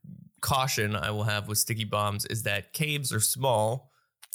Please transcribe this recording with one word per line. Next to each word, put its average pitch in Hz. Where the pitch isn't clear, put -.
caution 131
I 107
will 104
have 104
with 110
sticky 110
bombs 104
is 110
that 101
caves 143
are 107
small. 120